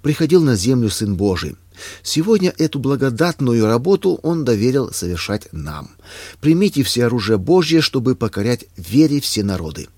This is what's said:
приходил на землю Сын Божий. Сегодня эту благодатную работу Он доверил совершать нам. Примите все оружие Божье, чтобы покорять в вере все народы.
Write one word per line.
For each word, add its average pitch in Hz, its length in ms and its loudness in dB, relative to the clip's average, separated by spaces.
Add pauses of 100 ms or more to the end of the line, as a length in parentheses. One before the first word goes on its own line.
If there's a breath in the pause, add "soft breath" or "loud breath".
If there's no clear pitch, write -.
приходил 156 420 2
на 135 120 4
землю 113 360 2
Сын 101 260 -2
Божий. 90 400 -2 (460 loud breath)
Сегодня 180 560 0
эту 151 200 0
благодатную 131 880 0
работу 160 560 0
Он 160 220 -2
доверил 123 480 0
совершать 87 600 -6
нам. 76 380 -12 (500 loud breath)
Примите 165 420 2
все 120 240 0
оружие 113 320 0
Божье, 160 420 2
чтобы 131 340 0
покорять 117 520 -2 (100)
в 85 120 -14
вере 143 320 4
все - 220 -4
народы. 82 560 -6